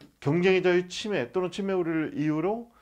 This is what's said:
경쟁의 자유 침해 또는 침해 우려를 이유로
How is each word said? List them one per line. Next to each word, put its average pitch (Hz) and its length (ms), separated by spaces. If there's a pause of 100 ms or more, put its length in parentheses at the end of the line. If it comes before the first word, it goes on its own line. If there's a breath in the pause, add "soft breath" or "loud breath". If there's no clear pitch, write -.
(200 soft breath)
경쟁의 175 420
자유 180 260
침해 175 440
또는 180 180
침해 196 240
우려를 165 420
이유로 160 540 (120)